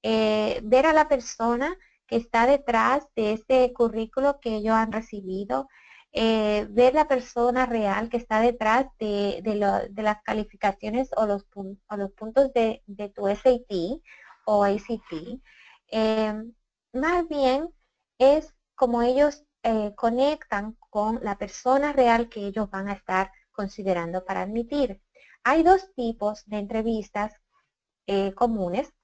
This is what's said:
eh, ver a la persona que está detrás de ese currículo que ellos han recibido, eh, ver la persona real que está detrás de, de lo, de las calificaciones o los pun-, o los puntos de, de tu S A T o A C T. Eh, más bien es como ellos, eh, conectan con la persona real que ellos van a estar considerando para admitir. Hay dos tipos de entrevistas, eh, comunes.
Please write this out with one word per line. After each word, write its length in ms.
eh, 600
ver 240
a 60
la 160
persona 680
que 100
está 300
detrás 600
de 160
ese 400
currículo 680
que 160
ellos 180
han 180
recibido, 760
eh, 560
ver 260
la 140
persona 560
real 460
que 80
está 220
detrás 460
de, 440
de 120
lo, 180
de 140
las 200
calificaciones 920
o 80
los 220
pun-, 420
o 80
los 160
puntos 400
de, 340
de 220
tu 200
S 200
A 40
T 360
o 200
A 140
C 300
T. 320
Eh, 440
más 360
bien 420
es 360
como 260
ellos, 440
eh, 340
conectan 800
con 320
la 160
persona 540
real 360
que 180
ellos 220
van 200
a 40
estar 400
considerando 720
para 180
admitir. 580
Hay 180
dos 320
tipos 520
de 120
entrevistas, 760
eh, 280
comunes. 580